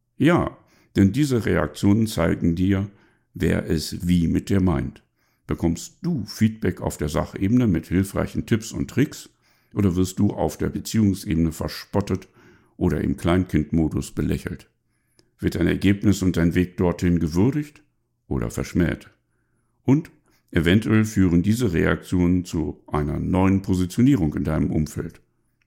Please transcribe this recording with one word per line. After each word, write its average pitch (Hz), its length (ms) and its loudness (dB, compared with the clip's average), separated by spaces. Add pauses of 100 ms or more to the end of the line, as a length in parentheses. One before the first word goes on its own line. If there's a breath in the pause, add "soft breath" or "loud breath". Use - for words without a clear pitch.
(160)
Ja, 160 400 2 (380 soft breath)
denn 98 180 4
diese 131 340 0
Reaktionen 95 600 2
zeigen 85 480 0
dir, 95 340 0 (460 soft breath)
wer 87 340 0
es - 380 -4
wie 87 220 4
mit - 200 -2
dir 98 120 2
meint. 80 420 -2 (460)
Bekommst - 540 -4
du 160 240 -4
Feedback 107 540 -2
auf - 160 -4
der 73 120 -2
Sachebene 98 580 0
mit 82 220 0
hilfreichen 87 580 -2
Tipps 113 240 -2
und - 180 -6
Tricks? - 420 -4 (440)
Oder 98 220 2
wirst 92 220 -2
du 104 120 2
auf 80 260 -2
der 80 120 -4
Beziehungsebene 90 840 0
verspottet - 760 -4 (480 soft breath)
oder 78 240 0
im 71 160 -2
Kleinkindmodus 80 960 0
belächelt? - 560 -4 (680)
Wird - 160 -2
dein 87 120 0
Ergebnis 95 560 2
und 90 140 0
dein 85 180 2
Weg 90 220 0
dorthin 87 420 2
gewürdigt 98 640 -2 (460)
oder 58 220 -4
verschmäht? - 600 -2 (760)
Und 147 260 0 (400)
eventuell 104 540 2
führen 95 380 2
diese 110 300 0
Reaktionen 87 720 0
zu 80 420 -8
einer 76 320 -4
neuen 92 440 2
Positionierung 92 720 2
in - 100 -4
deinem 78 260 0
Umfeld. - 500 -4 (460)